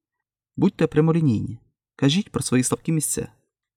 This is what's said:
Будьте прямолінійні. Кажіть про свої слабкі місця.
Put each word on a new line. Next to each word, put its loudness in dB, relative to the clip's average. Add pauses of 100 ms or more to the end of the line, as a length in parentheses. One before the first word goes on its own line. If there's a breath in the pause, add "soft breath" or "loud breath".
(560)
Будьте 0
прямолінійні. 0 (360)
Кажіть 0
про -4
свої 0
слабкі -4
місця. -4 (460)